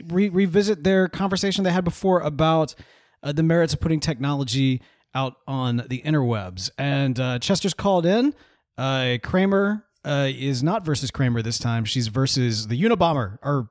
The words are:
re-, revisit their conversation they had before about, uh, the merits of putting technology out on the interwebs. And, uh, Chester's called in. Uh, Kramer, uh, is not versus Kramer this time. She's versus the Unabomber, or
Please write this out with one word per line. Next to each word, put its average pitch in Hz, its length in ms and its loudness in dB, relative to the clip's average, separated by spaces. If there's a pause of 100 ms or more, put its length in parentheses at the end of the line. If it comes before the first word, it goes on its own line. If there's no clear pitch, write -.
re-, 190 220 2
revisit 190 520 2
their 185 260 4
conversation 196 560 -2
they 180 80 2
had 180 120 0
before 180 360 2
about, 156 540 0 (480)
uh, 147 100 -4
the 151 100 2
merits 160 320 4
of - 60 -4
putting 160 200 0
technology 135 800 -2 (340)
out 131 200 -4 (120)
on 127 420 -2
the 127 140 -6
interwebs. 113 760 -2
And, 139 420 0
uh, 127 200 -2
Chester's 190 340 0
called 185 320 2
in. 240 280 2 (440)
Uh, 127 440 0
Kramer, 196 600 0 (200)
uh, 143 260 0
is 131 320 -2
not 175 220 0
versus 143 260 -2
Kramer 120 320 0
this 117 160 -4
time. 113 260 -2
She's 113 240 -2
versus 117 600 0
the 120 120 -2
Unabomber, 165 600 2
or 135 280 -2